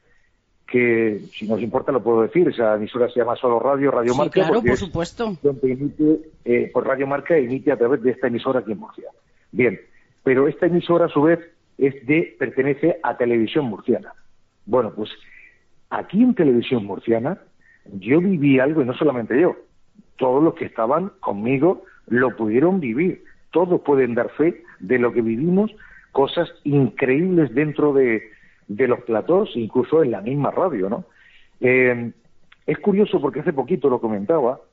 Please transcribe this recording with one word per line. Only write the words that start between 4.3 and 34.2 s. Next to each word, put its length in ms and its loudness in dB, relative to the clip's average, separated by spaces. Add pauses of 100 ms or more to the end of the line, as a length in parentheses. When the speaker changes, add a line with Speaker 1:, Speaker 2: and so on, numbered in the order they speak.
Speaker 2:
claro, 220 2
Speaker 1:
porque 140 0
Speaker 2:
por 40 2
Speaker 1:
es 60 -2
Speaker 2:
supuesto. 640 -6
Speaker 1:
donde 300 0
emite, 480 0 (240)
eh, 300 0
pues 120 0
Radio 220 -2
Marca 300 0
emite 340 0
a 60 0
través 240 2
de 100 2
esta 160 -4
emisora 320 -2
aquí 120 -6
en 80 -6
Murcia. 300 -20 (420)
Bien, 280 0 (440)
pero 240 2
esta 180 -2
emisora 400 2
a 40 -4
su 120 0
vez 180 4 (380)
es 280 0
de, 320 0
pertenece 640 -2
a 140 -2
Televisión 480 0
Murciana. 480 -4 (520)
Bueno, 300 0
pues 160 -10 (800)
aquí 320 -2
en 120 4
Televisión 520 2
Murciana 540 -2 (600)
yo 200 2
viví 400 2
algo, 220 2
y 40 0
no 100 -4
solamente 440 0
yo, 160 2 (640)
todos 260 2
los 120 2
que 100 -8
estaban 540 -2
conmigo 640 -2 (240)
lo 280 0
pudieron 440 0
vivir. 440 -4 (280)
Todos 300 0
pueden 340 2
dar 160 -2
fe 320 -2 (160)
de 200 -2
lo 140 0
que 80 0
vivimos, 500 0 (400)
cosas 380 0 (140)
increíbles 920 0
dentro 400 0
de, 300 2 (440)
de 200 -2
los 140 0
platós, 540 0
incluso 480 0
en 80 0
la 100 -6
misma 300 -2
radio, 380 -2
¿no? 160 -6 (560)
Eh, 500 2 (540)
es 140 -2
curioso 420 2
porque 200 -4
hace 120 -4
poquito 360 -2
lo 120 0
comentaba 580 -2 (140)